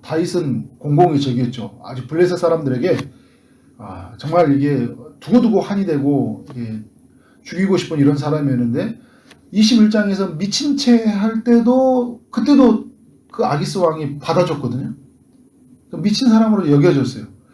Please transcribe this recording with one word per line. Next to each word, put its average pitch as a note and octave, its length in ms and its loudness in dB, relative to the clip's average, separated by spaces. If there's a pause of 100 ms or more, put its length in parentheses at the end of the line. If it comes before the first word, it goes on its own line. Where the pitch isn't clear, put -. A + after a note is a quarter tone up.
다윗은 D#3+ 760 -4
공공의 D3+ 420 2
적이었죠. B2 640 -4
아주 B2+ 240 -12
블레셋 F3 300 0
사람들에게, D#3 600 -2 (800)
아, G2 400 -18
정말 D#3+ 380 2
이게 C3+ 320 0 (320)
두고두고 G#3 420 2
한이 G3 240 -4
되고 C#3 680 -2
이게 A2 320 -10 (640)
죽이고 F#3 320 0
싶은 D#3 220 -4
이런 C#3+ 180 4
사람이었는데 C#3+ 800 -2 (520)
이십일 G#3+ 380 4
장에서 G3 460 -2
미친 G#3 400 -4
채 A#3 300 2
할 A3 380 -2
때도 B3 760 2 (100)
그때도 C4+ 560 4 (440)
그 A#2+ 140 -2
아기스 D3+ 320 -2
왕이 D#3 420 -2
받아줬거든요. D#3 760 -2 (960)
그 - 60 -14
미친 G#3 320 0
사람으로 A3 420 4
여겨졌어요. C#3 540 2 (280)